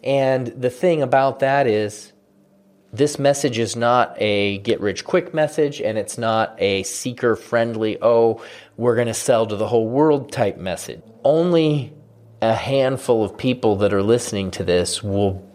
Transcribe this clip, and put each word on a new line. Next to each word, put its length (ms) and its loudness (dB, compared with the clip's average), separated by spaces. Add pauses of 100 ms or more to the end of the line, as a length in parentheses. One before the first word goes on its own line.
And 440 0
the 220 -4
thing 320 0
about 380 2
that 260 2
is, 460 -2 (800)
this 260 0
message 400 0
is 200 -2
not 420 2
a 380 0
get-rich-quick 760 -2
message, 460 0
and 180 -2
it's 200 -6
not 400 0
a 260 0
seeker-friendly, 1200 -2
"Oh, 400 2 (340)
we're 220 2
gonna 160 0
sell 340 2
to 80 -6
the 120 -2
whole 200 2
world" 420 2
type 280 -2
message. 440 -8 (220)
Only 720 2 (480)
a 120 2
handful 680 0
of 140 -4
people 400 0
that 160 2
are 100 2
listening 480 0
to 140 -6
this 360 0
will 400 0 (140)